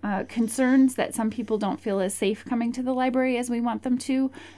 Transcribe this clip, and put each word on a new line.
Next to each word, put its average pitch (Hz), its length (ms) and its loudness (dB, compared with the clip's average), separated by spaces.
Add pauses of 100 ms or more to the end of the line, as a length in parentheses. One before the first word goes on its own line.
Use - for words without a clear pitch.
uh, 196 220 -2
concerns 254 720 4
that - 200 -2
some 220 160 0
people 220 260 -4
don't 202 220 -2
feel 196 200 -2
as 190 140 0
safe 208 320 -2
coming 233 280 -2
to 254 100 -4
the 254 100 0
library 254 440 2
as 240 120 -4
we 240 100 0
want 233 220 -2
them 247 160 0
to. 262 340 0 (260)